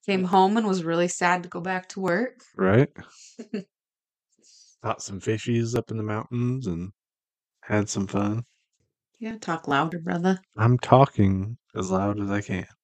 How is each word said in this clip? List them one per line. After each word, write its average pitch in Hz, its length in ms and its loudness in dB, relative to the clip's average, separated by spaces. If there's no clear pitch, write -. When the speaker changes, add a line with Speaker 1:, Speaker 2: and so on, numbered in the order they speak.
Speaker 1:
Came 190 200 0
Speaker 2:
Mm. - 20 -2
Speaker 1:
home 190 300 6
and 220 100 2
was 190 160 0
really 165 240 2
sad 175 380 0
to 180 40 -14
go 175 120 -10
back 185 300 -6
to 196 100 -10
work. 190 400 -2
Speaker 2:
Right? 104 320 4
Speaker 1:
<laughs> - 240 -10
Speaker 2:
Caught 110 200 -6
some 98 180 -12
fishies 117 560 -2
up 117 160 -4
in 113 40 -6
the 110 60 -6
mountains 120 640 -4
and 87 240 -6
had 104 280 -2
some 98 200 -4
fun. 104 360 -2
Speaker 1:
Yeah, 226 200 -10
talk 165 280 -8
louder, 156 320 -2
brother. 180 400 0
Speaker 2:
I'm 120 220 4
talking 107 760 4
as 92 140 -4
loud 101 300 -2
as 101 100 -4
I 101 100 0
can. 98 260 -6